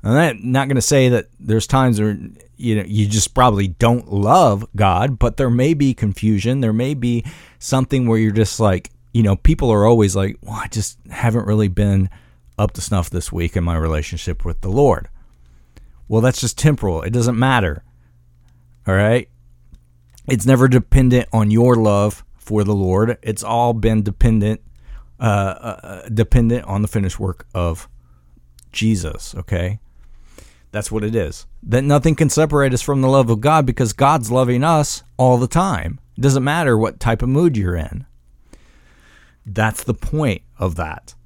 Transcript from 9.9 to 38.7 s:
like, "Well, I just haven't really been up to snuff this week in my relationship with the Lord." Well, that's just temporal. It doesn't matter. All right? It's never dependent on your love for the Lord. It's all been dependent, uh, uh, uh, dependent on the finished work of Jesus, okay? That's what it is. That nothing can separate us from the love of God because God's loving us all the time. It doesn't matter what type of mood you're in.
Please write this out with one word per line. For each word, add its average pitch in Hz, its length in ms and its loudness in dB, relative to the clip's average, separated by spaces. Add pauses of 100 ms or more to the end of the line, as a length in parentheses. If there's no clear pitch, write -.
like, 98 260 -4
"Well, - 120 -14
I - 140 -10
just - 300 -8 (120)
haven't 113 380 -2
really 107 200 2
been 98 420 0 (480)
up 104 160 0
to - 80 -12
snuff 92 280 -4
this - 220 -8
week 87 260 -4
in 87 60 -2
my 85 120 -2
relationship 80 720 -4
with 82 160 -6
the 92 80 -6
Lord." 120 400 0 (1000)
Well, 110 140 0
that's 127 180 0
just - 180 -6
temporal. 101 440 0
It - 80 -6
doesn't 117 280 0
matter. 117 460 0 (1040)
All 95 80 0
right? 107 320 2 (1000)
It's 113 180 -2
never 131 220 6
dependent 123 680 4
on 107 180 2
your 120 240 4
love 104 480 2 (140)
for 107 260 -2
the 104 120 0
Lord. 98 480 0
It's 107 200 -6
all 117 300 0
been 110 300 0
dependent, 107 580 0 (580)
uh, 131 40 -8
uh, 101 600 -2
uh, 98 260 -18
dependent 113 560 2
on 98 160 -4
the 104 60 -2
finished 98 320 -4
work 95 340 -8
of 85 360 -4 (840)
Jesus, 98 640 -4
okay? 87 440 -6 (920)
That's 104 200 -8
what 110 120 -4
it 110 120 -4
is. 85 300 -6 (180)
That 120 200 0
nothing 147 320 2
can 151 140 2
separate 143 440 2
us 120 80 -2
from 139 200 -2
the 131 60 2
love 131 220 4
of 110 120 0
God 147 240 2
because 120 280 -2
God's 135 380 0
loving 123 320 0
us 151 400 0 (140)
all 127 200 4
the 123 100 0
time. 151 520 -2 (180)
It 117 40 -4
doesn't 135 220 2
matter 143 340 0
what 107 220 -2
type 113 220 -2
of 123 80 -2
mood 143 280 2
you're 90 180 -2
in. - 300 -8 (1400)